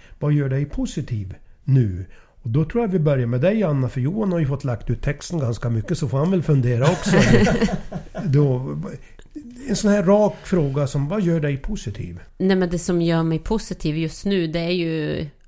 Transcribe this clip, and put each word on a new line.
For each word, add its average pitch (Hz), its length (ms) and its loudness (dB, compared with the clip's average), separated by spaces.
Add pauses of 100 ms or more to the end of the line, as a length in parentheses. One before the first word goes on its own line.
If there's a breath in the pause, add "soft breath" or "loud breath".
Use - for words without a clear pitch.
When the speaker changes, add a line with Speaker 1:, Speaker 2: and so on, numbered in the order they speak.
(180 soft breath)
Speaker 1:
"Vad 147 140 0
gör 143 160 2
dig 135 160 -2
positiv 113 720 -6 (300)
nu?" 104 420 2 (360 soft breath)
Och 117 80 -6
då 151 140 2
tror 233 200 -2
jag 214 40 0
vi 180 100 0
börjar 143 280 2
med 123 140 0
dig, 208 220 2
Anna, 139 260 0
för 127 120 -6
Johan 190 320 0
har 170 60 0
ju 156 80 2
fått 135 180 -2
lagt 123 260 -4
ut 117 120 -2
texten 147 360 -4
ganska 117 320 -2
mycket, 113 280 -2
så 139 100 -2
får 135 100 -2
han 170 120 2
väl 185 120 2
fundera 123 420 2
också. 180 320 2 (500)
Speaker 2:
<laughs> - 580 -6
Speaker 1:
Då, 143 520 2 (920 soft breath)
en 208 80 0
sån 208 140 2
här 202 120 4
rak 202 420 4
fråga 143 420 0
som, 143 220 -2
"Vad 208 140 -2
gör 165 180 2
dig 143 160 -2
positiv?" 92 640 -8 (180)
Speaker 2:
Nej, 190 180 2
men 180 140 0
det 175 80 -2
som 175 240 0
gör 165 200 2
mig 160 160 0
positiv 170 600 -4
just 160 260 -6
nu, 196 220 0
det 165 140 -4
är 170 100 -2
ju 160 560 -4 (220)